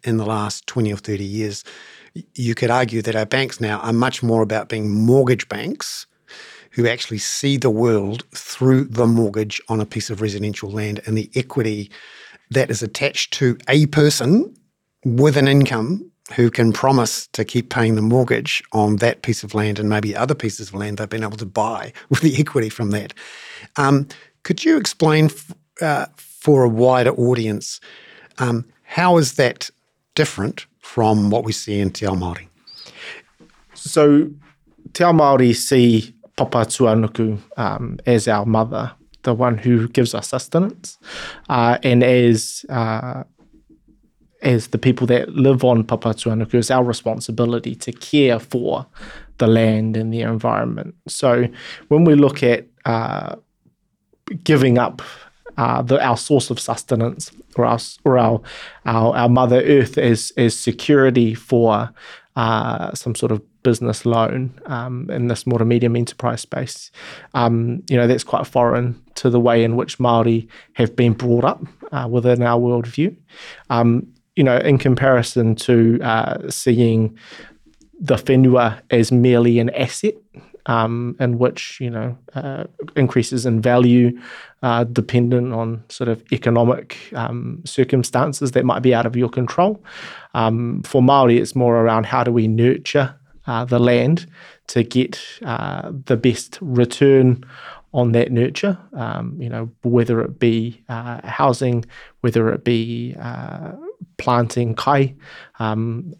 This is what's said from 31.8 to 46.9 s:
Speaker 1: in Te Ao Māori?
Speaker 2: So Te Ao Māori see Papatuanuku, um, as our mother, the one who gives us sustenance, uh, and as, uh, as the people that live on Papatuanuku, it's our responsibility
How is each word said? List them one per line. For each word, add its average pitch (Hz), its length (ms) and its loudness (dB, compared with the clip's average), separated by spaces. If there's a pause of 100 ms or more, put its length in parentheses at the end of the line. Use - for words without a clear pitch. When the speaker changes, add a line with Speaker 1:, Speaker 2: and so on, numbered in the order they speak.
Speaker 1:
in 95 100 -2
Te 101 160 -8
Ao 95 80 -2
Māori? 87 340 -8 (1300)
Speaker 2:
So 147 560 4 (640)
Te 175 100 0
Ao 170 80 4
Māori 139 420 6
see 120 600 2 (360)
Papatuanuku, 110 880 0 (180)
um, 117 500 -6
as 120 220 2
our 104 180 0
mother, 113 460 -2 (300)
the 123 120 0
one 120 240 0
who 120 300 2
gives 117 260 0
us 110 140 -8
sustenance, - 680 -4 (500)
uh, 120 340 2
and 123 200 4
as, 123 640 2
uh, 123 540 -6 (1200)
as 123 260 0
the - 100 -4
people 127 280 0
that 123 280 2
live 127 300 2
on 117 200 4
Papatuanuku, 110 720 -4
it's 120 160 2
our 127 140 2
responsibility 120 920 -4